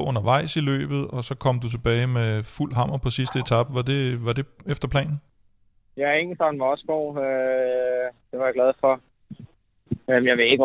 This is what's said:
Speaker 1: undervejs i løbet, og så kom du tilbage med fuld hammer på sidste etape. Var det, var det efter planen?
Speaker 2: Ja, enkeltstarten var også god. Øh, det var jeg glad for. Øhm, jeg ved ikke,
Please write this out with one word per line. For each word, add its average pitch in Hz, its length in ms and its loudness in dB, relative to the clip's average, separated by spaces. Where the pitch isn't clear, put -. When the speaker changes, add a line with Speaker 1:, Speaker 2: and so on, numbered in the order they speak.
Speaker 1:
undervejs 131 520 0
i 160 40 0
løbet, 139 480 -2
og 123 160 -6
så 135 100 -8
kom 123 260 0
du 117 100 -4
tilbage 120 360 0
med 113 360 0
fuld 143 320 -6
hammer 123 240 0
på 123 120 -2
sidste 127 280 -2
etape. 123 360 0
Var 123 80 -2
det, 127 420 -2
var 117 80 0
det 135 140 -4
efter 143 220 -4
planen? 143 320 -2
Speaker 2:
Ja, 143 160 0
enkeltstarten 156 480 0
var 131 60 0
også 139 200 -2
god. 151 320 -2
Øh, 127 920 0
det 127 80 -8
var 131 60 -2
jeg 127 100 0
glad 127 260 4
for. 131 200 4
Øhm, 127 160 4
jeg 123 100 6
ved 120 80 4
ikke, 123 200 6